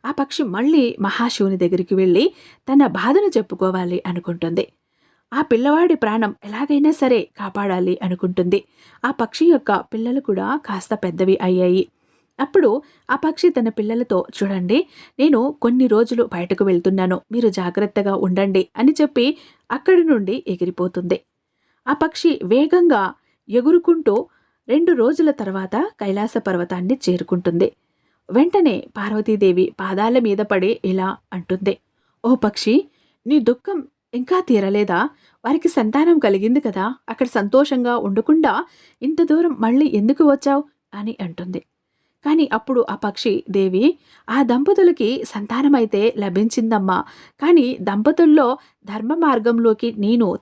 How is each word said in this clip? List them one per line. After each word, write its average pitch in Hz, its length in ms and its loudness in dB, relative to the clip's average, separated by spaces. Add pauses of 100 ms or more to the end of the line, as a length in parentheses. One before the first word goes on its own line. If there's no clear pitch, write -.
ఆ 254 60 -6
పక్షి 277 320 -4
మళ్ళీ 247 560 0
మహాశివుని 196 580 -2
దగ్గరికి 180 380 -2
వెళ్ళి 190 380 2 (380)
తన 277 160 6
బాధను 254 500 0
చెప్పుకోవాలి 185 680 -4
అనుకుంటుంది. 175 640 -4 (640)
ఆ 269 80 -2
పిల్లవాడి 302 540 2
ప్రాణం 220 480 -2
ఎలాగైనా 285 480 0
సరే 254 460 0
కాపాడాలి 190 680 -4
అనుకుంటుంది. 180 600 -2 (420)
ఆ 254 60 -2
పక్షి 240 340 -2
యొక్క 302 280 4
పిల్లలు 233 460 -4
కూడా 202 460 -4
కాస్త 190 280 -6
పెద్దవి 185 480 0
అయ్యాయి. 180 480 0 (500)
అప్పుడు 277 420 2 (300)
ఆ 262 40 -2
పక్షి 320 340 0
తన 226 200 0
పిల్లలతో, 220 560 -2 (180)
"చూడండి, 196 440 0 (320)
నేను 277 420 2
కొన్ని 247 260 2
రోజులు 226 360 2
బయటకు 180 400 -4
వెళ్తున్నాను, 185 580 0 (100)
మీరు 233 180 0
జాగ్రత్తగా 196 640 -2
ఉండండి" 190 520 0 (100)
అని 262 240 4
చెప్పి 294 360 0 (340)
అక్కడి 349 320 4
నుండి 233 440 0
ఎగిరిపోతుంది. 180 720 -4 (680)
ఆ 262 60 0
పక్షి 311 500 -2
వేగంగా 269 720 2 (360)
ఎగురుకుంటూ 294 800 2 (400)
రెండు 320 240 2
రోజుల 294 400 2
తర్వాత 190 440 -6
కైలాస 208 640 -4
పర్వతాన్ని 180 600 -4 (100)
చేరుకుంటుంది. 180 600 -2 (600)
వెంటనే 311 560 2 (100)
పార్వతీదేవి 208 800 0
పాదాల 202 400 0
మీద 208 180 0
పడి 202 480 -2
ఇలా 190 320 -4 (160)
అంటుంది, 190 440 -4 (480)
"ఓ 247 100 2
పక్షి, 220 540 0 (380)
నీ 294 120 2
దుఃఖం 254 480 -2 (260)
ఇంకా 254 260 -2
తీరలేదా? 202 720 0 (360)
వారికి 311 220 0
సంతానం 294 520 2
కలిగింది 220 400 2
కదా, 214 360 -4 (140)
అక్కడ 233 180 -4
సంతోషంగా 240 720 0
ఉండకుండా 226 680 0 (360)
ఇంత 302 220 -4
దూరం 330 360 0
మళ్ళీ 240 260 2
ఎందుకు 269 460 2
వచ్చావు?" 277 320 0 (300)
అని 208 280 -10
అంటుంది. 180 420 -10 (640)
కాని 302 280 2
అప్పుడు 240 360 -2
ఆ 196 60 -6
పక్షి, 202 540 -4
"దేవి, 196 480 0 (320)
ఆ 262 140 2
దంపతులకి 269 840 0
సంతానమైతే 233 920 0
లభించిందమ్మా, 202 840 -2 (380)
కాని 285 400 4
దంపతుల్లో 277 760 2 (280)
ధర్మ 214 280 -6
మార్గంలోకి 233 840 0
నేను 208 440 0